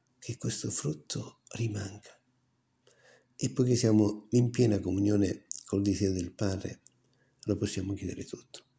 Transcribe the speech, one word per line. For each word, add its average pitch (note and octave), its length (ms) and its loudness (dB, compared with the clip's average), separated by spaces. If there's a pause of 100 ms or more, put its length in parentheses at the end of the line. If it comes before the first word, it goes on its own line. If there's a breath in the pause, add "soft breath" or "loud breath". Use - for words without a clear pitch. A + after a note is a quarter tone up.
(180)
che - 180 -10
questo - 340 -4
frutto - 800 -6
rimanga. G2+ 680 -6 (1160 soft breath)
E C3 140 -2
poiché B2+ 260 2
siamo G#2+ 540 4
in B2 200 4
piena A2+ 280 4
comunione G2 680 2 (260)
col G2+ 80 2
desiderio F#2+ 400 2
del E2+ 120 -6
Padre, F#2+ 480 -4 (640)
lo G#2 120 0
possiamo G2 380 -4
chiedere - 320 -8
tutto - 360 -16 (160)